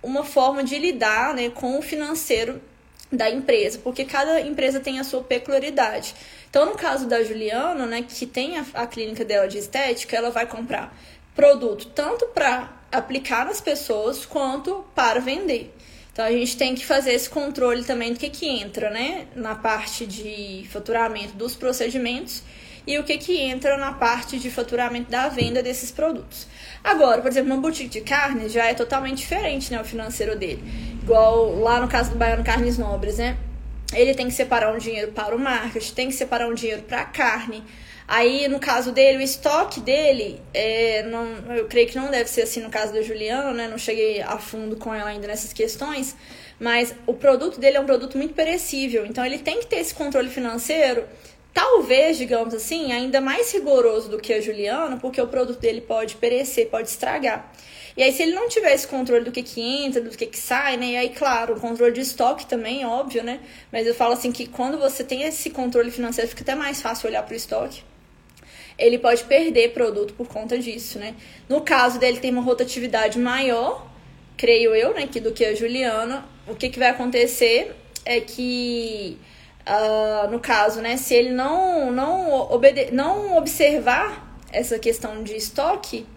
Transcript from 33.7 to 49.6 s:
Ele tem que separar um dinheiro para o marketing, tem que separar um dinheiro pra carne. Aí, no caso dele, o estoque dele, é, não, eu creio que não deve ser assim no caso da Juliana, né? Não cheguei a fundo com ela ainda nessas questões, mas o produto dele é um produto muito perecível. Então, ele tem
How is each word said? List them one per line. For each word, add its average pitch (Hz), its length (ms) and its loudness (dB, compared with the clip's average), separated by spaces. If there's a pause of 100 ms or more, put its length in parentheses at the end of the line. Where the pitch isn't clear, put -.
Ele 254 220 4
tem 254 120 -2
que 247 60 -2
separar 233 400 2
um 226 60 -2
dinheiro 214 340 -6
para 214 220 -4
o 233 40 -2
marketing, 233 560 -2
tem 254 140 -2
que 262 60 -4
separar 240 340 -2
um 233 60 -2
dinheiro 220 280 -4
pra 240 220 -4
carne. 226 580 -2 (440)
Aí, 254 420 4
no 269 100 0
caso 247 340 0
dele, 269 260 8
o - 20 -2
estoque 294 600 0
dele, 262 600 2 (120)
é, 220 520 0
não, 226 500 -8
eu 220 120 0
creio 240 220 4
que 240 80 -8
não 269 140 -4
deve 240 180 0
ser 233 140 0
assim 226 180 -4
no 220 100 -12
caso 214 220 -4
da 220 100 0
Juliana, 226 500 -4
né? 233 160 -6
Não 220 100 -8
cheguei 214 420 -2
a 208 180 -4
fundo 220 380 -8
com 220 160 -8
ela 208 180 -6
ainda 208 180 -10
nessas 214 240 -8
questões, 262 640 -4 (420)
mas 233 360 0 (120)
o 240 80 0
produto 269 460 2
dele 277 160 6
é 277 40 4
um 269 60 -2
produto 262 300 2
muito 302 180 -4
perecível. 269 720 -2
Então, 240 180 -4
ele 269 140 -4
tem 320 220 -4